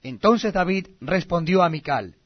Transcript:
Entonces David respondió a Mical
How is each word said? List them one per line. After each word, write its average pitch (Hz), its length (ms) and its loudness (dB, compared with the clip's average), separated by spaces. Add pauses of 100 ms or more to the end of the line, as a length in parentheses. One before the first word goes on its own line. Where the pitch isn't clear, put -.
Entonces 196 520 0
David 185 340 -2 (140)
respondió 175 600 0
a 170 60 4
Mical 135 460 -4 (100)